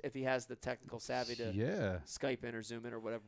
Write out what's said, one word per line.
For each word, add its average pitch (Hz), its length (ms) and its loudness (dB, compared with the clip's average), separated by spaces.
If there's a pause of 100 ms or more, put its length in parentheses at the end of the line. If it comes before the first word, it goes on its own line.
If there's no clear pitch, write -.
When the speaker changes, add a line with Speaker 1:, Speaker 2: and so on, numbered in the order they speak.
Speaker 1:
if 123 80 -2
he 131 100 0
has 131 220 4
the 120 100 -6
technical 127 420 -4
savvy 120 380 0
to 117 160 0
Speaker 2:
Yeah. 107 460 4 (100)
Speaker 1:
Skype - 380 0
in 117 100 -2
or 113 80 -4
Zoom 117 220 -6
in 120 80 -4
or 117 80 -4
whatever. 110 260 -2